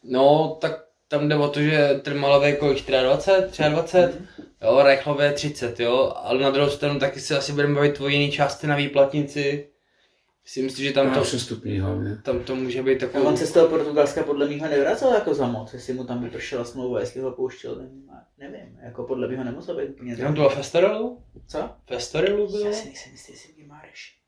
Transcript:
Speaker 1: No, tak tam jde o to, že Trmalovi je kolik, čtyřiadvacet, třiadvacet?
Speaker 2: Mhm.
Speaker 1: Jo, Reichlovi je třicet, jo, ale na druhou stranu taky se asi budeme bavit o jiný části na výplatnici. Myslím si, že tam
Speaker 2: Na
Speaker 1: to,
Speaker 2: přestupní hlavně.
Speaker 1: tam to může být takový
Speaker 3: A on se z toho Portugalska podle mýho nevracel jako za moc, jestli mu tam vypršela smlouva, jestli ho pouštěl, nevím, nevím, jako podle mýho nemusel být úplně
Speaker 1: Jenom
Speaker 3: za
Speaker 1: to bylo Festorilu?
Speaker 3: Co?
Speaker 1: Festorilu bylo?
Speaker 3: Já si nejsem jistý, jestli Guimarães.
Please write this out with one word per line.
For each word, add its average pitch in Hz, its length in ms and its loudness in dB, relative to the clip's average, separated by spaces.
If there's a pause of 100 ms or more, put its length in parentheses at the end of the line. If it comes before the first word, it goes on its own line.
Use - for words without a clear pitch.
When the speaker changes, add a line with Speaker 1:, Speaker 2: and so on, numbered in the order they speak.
Speaker 1:
No, 143 560 4
tak 156 240 -4 (240)
tam 147 200 0
jde 151 80 2
o 147 120 2
to, 143 140 -4
že 147 400 4
Trmalovi 143 440 4
je 143 100 4
kolik, 143 220 2
čtyřiadvacet, 151 720 2
třiadvacet? 165 640 2
Speaker 2:
Mhm. - 120 -14 (360)
Speaker 1:
Jo, 120 200 6
Reichlovi 139 420 4
je 143 80 2
třicet, 139 480 -6
jo, 127 360 2
ale 131 260 -2
na 139 80 4
druhou 143 200 2
stranu 143 300 -2
taky 139 200 -2
se 143 180 -2
asi 143 140 -4
budeme 147 220 2
bavit 143 260 2
o 139 80 -4
jiný 143 220 2
části 143 360 -2
na 147 100 2
výplatnici. 143 920 0 (760)
Myslím 131 260 -6
si, 131 140 -8
že 139 80 -2
tam 139 160 2
Speaker 2:
Na 127 60 0
Speaker 1:
to, 127 80 2
Speaker 2:
přestupní 107 580 -4
hlavně. 101 420 -4
Speaker 1:
tam 123 180 -4
to 131 160 -6
může 127 260 -4
být 127 160 2
takový 139 260 0
Speaker 3:
A 151 40 4
on 151 80 2
se 160 100 -2
z - 60 -4
toho 165 160 8
Portugalska 147 540 0
podle 143 260 0
mýho 147 200 -6
nevracel 175 460 2
jako 208 200 0
za 131 120 -2
moc, 110 280 -6
jestli 127 200 -10
mu 127 100 -8
tam 123 200 -6
vypršela 117 400 -8
smlouva, 123 360 -6
jestli 123 200 -8
ho 131 100 -4
pouštěl, 127 460 -8
nevím, 135 340 -20 (280)
nevím, 131 460 -18
jako 120 180 -12
podle 123 260 -4
mýho 127 160 -6
nemusel 143 320 -8
být - 140 -6
úplně 123 220 -14
Speaker 1:
Jenom 113 100 -10
Speaker 3:
za 135 60 -2
Speaker 1:
to 151 40 0
bylo 151 180 4
Festorilu? 214 720 0 (260)
Speaker 3:
Co? - 220 -8 (160)
Speaker 1:
Festorilu 185 640 -2
bylo? 208 160 -4
Speaker 3:
Já 208 60 -2
si 220 140 -6
nejsem - 260 -20
jistý, - 200 -20
jestli - 220 -20
Guimarães. 151 380 -20 (360)